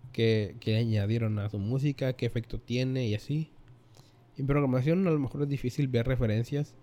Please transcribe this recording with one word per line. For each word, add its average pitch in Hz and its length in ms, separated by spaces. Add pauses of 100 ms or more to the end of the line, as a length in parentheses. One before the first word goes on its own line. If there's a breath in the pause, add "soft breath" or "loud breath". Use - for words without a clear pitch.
(120)
que, 110 460
que 110 180
añadieron 110 600
a 101 100
su 101 100
música, 131 560
qué 120 120
efecto 117 320
tiene 127 480
y 110 80
así. 151 360 (840 loud breath)
En 135 100
programación 143 600
a 170 40
lo 151 80
mejor 143 240
es 143 60
difícil 139 380
ver 123 220
referencias 123 760